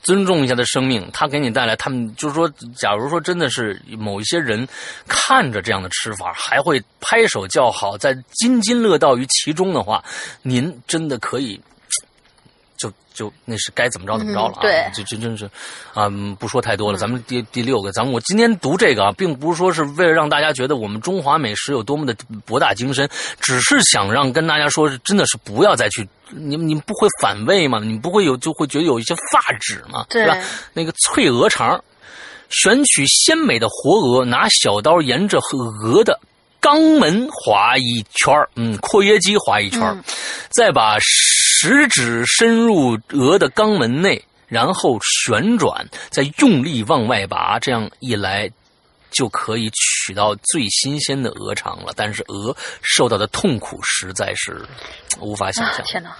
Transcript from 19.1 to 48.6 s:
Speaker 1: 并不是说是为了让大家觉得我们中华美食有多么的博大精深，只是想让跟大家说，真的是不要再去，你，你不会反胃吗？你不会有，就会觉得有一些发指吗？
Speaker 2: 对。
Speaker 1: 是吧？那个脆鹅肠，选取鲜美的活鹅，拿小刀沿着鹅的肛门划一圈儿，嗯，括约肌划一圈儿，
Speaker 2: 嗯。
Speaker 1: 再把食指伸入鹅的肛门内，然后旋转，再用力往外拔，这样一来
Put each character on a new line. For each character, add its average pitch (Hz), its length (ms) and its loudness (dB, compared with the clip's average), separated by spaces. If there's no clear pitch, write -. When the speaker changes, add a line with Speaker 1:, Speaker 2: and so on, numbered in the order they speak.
Speaker 1:
并 165 240 -2
不 151 160 -2
是 160 60 -2
说 180 120 2
是 160 120 -2
为 147 240 0
了 160 60 4
让 160 160 2
大 147 120 2
家 156 120 2
觉 127 140 -2
得 143 100 0
我 107 120 -6
们 104 140 -6
中 180 200 -2
华 139 140 2
美 120 180 -2
食 - 180 -6
有 123 100 -2
多 139 140 -4
么 151 100 -4
的 117 100 -4
博 113 120 -2
大 147 140 2
精 123 220 -4
深， 139 120 0
只 127 200 0
是 285 220 4
想 101 280 2
让 131 220 0
跟 160 140 0
大 156 100 2
家 147 140 2
说， 151 180 2
真 202 200 0
的 151 80 2
是 - 180 -2
不 107 200 0
要 196 120 6
再 113 140 0
去， 101 180 -8
你， 147 260 -8
你 160 180 -2
不 156 200 -6
会 208 140 4
反 101 260 -2
胃 175 200 4
吗？ 120 160 0
你 110 160 -4
不 117 120 -6
会 202 140 4
有， 135 120 2
就 160 160 -4
会 151 140 -2
觉 143 120 -4
得 160 60 0
有 135 140 2
一 117 40 -6
些 170 120 -2
发 - 260 2
指 - 320 -8
吗？ - 180 -8
Speaker 2:
对。 233 140 0
Speaker 1:
是 214 60 4
吧？ 156 100 2
那 165 120 -4
个 160 80 -6
脆 - 380 2
鹅 127 180 4
肠， 147 340 0
选 247 340 4
取 - 220 2
鲜 - 300 4
美 240 220 2
的 113 100 0
活 160 300 2
鹅， 127 260 4
拿 120 240 2
小 104 320 2
刀 160 200 4
沿 151 280 0
着 180 100 2
鹅 117 640 2
的 - 160 0
肛 311 380 6
门 208 320 2
划 113 460 2
一 120 280 -2
圈 - 180 4
儿， 151 220 4
嗯， 117 220 -2
括 - 260 2
约 208 160 6
肌 196 200 2
划 104 220 2
一 101 80 -2
圈 233 140 -2
儿， - 120 0
Speaker 2:
嗯。 185 100 -14
Speaker 1:
再 226 200 4
把 110 300 4
食 - 880 4
指 117 380 0
伸 233 340 4
入 156 380 4
鹅 143 280 4
的 147 120 2
肛 214 260 2
门 127 240 0
内， 175 220 0
然 120 260 0
后 151 300 0
旋 170 560 0
转， - 280 -2
再 - 120 -2
用 185 260 6
力 139 200 -2
往 123 220 2
外 107 200 0
拔， 87 320 -2
这 127 120 -4
样 113 180 -2
一 127 140 -4
来 101 360 -4